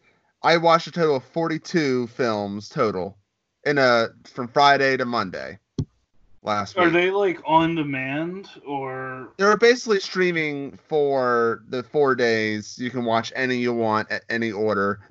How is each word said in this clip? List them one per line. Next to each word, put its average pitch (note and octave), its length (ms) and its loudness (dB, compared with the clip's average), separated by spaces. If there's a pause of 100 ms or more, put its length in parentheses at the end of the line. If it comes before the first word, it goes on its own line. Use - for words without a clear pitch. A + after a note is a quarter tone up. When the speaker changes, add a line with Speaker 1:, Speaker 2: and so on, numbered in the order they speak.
(440)
Speaker 1:
I D#3+ 140 4
watched E3 280 4
a D#3+ 60 -14
total D#3+ 240 0
of B2+ 80 -4
forty-two D#3 840 -2
films G#2 600 -4
total G2+ 480 -2 (480)
in D3 140 0
a, A#2+ 300 4 (160)
from B2 240 -10
Friday C#3 480 4
to B2+ 80 -2
Monday F2+ 520 -6 (840)
last G#2 340 -4
Speaker 2:
Are F3+ 60 4
Speaker 1:
week. E3+ 100 4
Speaker 2:
they, F3 160 2
like, G3 360 -2
on E3 280 2
demand, D3+ 760 -6 (180)
or? C3 680 -8
Speaker 1:
They F#3+ 80 0
were G#3 100 6
basically A#3 460 4
streaming D#3 760 -4 (120)
for B2 800 2
the B2+ 140 -4
four C3+ 320 2
days. A2 640 0
You B2 140 -6
can A#2+ 140 -6
watch A2+ 280 0
any B2+ 220 -2
you A#2+ 180 0
want A2 380 0
at G#2+ 180 -6
any A2+ 220 -2
order. G2+ 480 -2 (120)